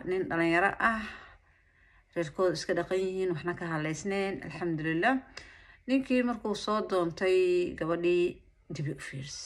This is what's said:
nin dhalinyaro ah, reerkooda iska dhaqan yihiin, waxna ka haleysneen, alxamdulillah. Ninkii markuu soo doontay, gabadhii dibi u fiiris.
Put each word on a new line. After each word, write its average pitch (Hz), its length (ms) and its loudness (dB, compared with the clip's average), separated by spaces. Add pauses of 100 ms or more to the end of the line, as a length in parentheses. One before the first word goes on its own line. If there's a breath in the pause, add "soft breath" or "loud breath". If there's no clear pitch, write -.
nin 185 220 0
dhalinyaro 170 520 4
ah, 226 220 0 (1120 loud breath)
reerkooda 170 380 2
iska 165 220 -2
dhaqan 170 240 0
yihiin, 185 340 0
waxna 170 220 -4
ka 175 100 -8
haleysneen, 170 680 -2 (100)
alxamdulillah. 165 720 0 (720 loud breath)
Ninkii 262 380 2
markuu 220 320 -2
soo 214 260 -2
doontay, 180 920 2
gabadhii 170 500 2 (440)
dibi 151 220 -4
u - 80 -8
fiiris. 135 460 -10